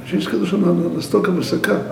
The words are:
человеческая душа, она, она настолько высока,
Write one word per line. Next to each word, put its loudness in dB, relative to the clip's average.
человеческая -2
душа, 0
она, 4
она 2
настолько 0
высока, 0